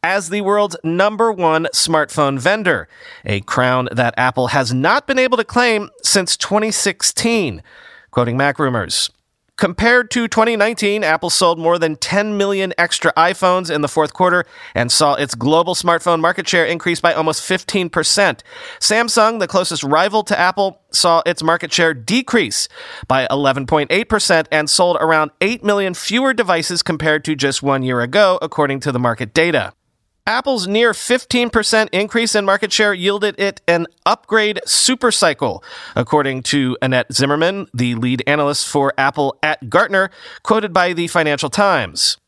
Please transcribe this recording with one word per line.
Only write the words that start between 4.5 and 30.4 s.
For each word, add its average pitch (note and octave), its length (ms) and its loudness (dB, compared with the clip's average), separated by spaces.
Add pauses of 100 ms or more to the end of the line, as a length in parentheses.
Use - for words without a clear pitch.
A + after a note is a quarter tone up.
not F3+ 320 2
been C4 140 0
able B3+ 160 2
to A3 80 0
claim A3+ 440 0 (140)
since - 340 0
twenty G#3+ 360 -2
sixteen, F#3+ 920 -2 (480)
quoting A#2+ 260 0
MacRumors. C3 760 0 (480)
Compared A3+ 520 2
to A#3+ 160 -2
twenty A3+ 300 2
nineteen, G#3 480 0
Apple D#3+ 260 0
sold E3+ 280 2
more E3+ 200 2
than D#3+ 160 0
ten G#3 440 -2
million G3 400 -2
extra E3+ 340 0
iPhones F3+ 600 2
in D3 100 0
the D3 40 0
fourth D3+ 280 -2
quarter F3+ 300 2 (300)
and A#2+ 160 -2
saw C#3+ 240 2
its C#3 200 -4
global D#3+ 400 2
smartphone E3+ 460 0
market E3+ 280 -2
share E3+ 160 2
increase E3+ 380 -2
by E3+ 100 4
almost D#3 300 -2
fifteen F#3 480 -2
percent. F3+ 520 0 (380)
Samsung, A3 580 2
the F#3+ 80 -2
closest F3+ 380 -2
rival F#3 400 2
to G#3 120 -2
Apple, F#3 440 0 (100)
saw E3 360 2
its E3+ 160 -2
market E3 280 0
share E3 240 2
decrease F3+ 720 -2 (400)
by C3 240 -2
eleven C3+ 360 0
point D3 260 0
eight G3+ 160 0
percent F#3 420 0
and D3+ 200 0
sold F3 300 2
around D#3 300 2 (120)
eight A3 200 -2
million G3+ 300 0
fewer B3 400 0
devices F3+ 500 0
compared D#3 440 0
to D#3 100 -2
just C3+ 260 -2
one C3+ 200 0
year B2+ 180 0
ago, F#3 400 2
according C#3+ 400 -2
to D3 100 -2
the B2 80 -2
market A#2+ 360 -2
data. D#3+ 400 0 (500)
Apple's A#3 440 -2